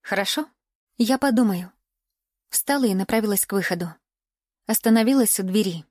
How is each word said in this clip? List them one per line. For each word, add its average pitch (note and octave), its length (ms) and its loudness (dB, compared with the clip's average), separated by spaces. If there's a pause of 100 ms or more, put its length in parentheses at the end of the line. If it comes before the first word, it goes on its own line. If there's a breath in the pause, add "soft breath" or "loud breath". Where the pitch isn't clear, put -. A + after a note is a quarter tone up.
Хорошо?" G3+ 460 -4 (500)
"Я A#3+ 200 2
подумаю". A3 540 0 (760)
Встала C#4+ 360 0
и G3 100 2
направилась G#3 500 0
к - 80 -8
выходу. F3 400 -4 (720)
Остановилась A3+ 760 2
у F#3+ 40 -4
двери. F#3 480 -2